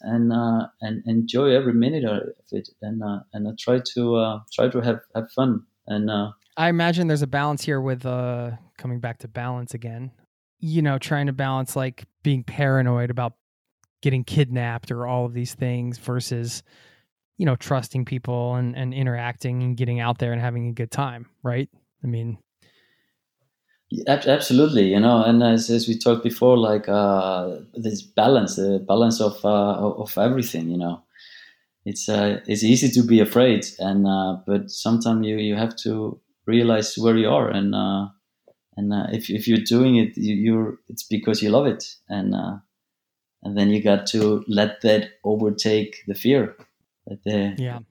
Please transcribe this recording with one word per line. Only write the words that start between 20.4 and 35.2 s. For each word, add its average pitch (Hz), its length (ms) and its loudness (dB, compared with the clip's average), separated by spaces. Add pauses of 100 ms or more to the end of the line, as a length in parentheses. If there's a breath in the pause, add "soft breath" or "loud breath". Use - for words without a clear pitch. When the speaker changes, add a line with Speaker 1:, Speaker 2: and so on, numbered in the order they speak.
Speaker 2:
having 120 260 -4
a 120 60 -4
good 113 160 -6
time, 120 380 -6 (160)
right? 123 260 -4 (340)
I 139 40 -6
mean, 117 320 -6 (1700)
Speaker 1:
Ab-, 139 180 2
absolutely, 135 640 4
you 98 100 4
know, 117 240 6
and 117 200 6
as, 113 260 4
as 117 180 0
we 113 120 -2
talked 117 240 2
before, 123 340 4
like, 107 320 2
uh, 95 680 0 (180)
this 110 260 -6
balance, 117 540 2
the 98 320 0
balance 113 340 2
of, 104 240 -2
uh, 104 320 2
of 104 400 -4
everything, 110 540 -2
you 90 60 -4
know, 85 260 -6 (840 loud breath)
it's, - 240 -6
uh, 104 380 0
it's 107 160 -2
easy 123 260 4
to 120 160 4
be 117 140 6
afraid, 113 460 4 (140)
and, 98 280 2
uh, 95 300 0 (100)
but 101 240 -2
sometimes 113 560 0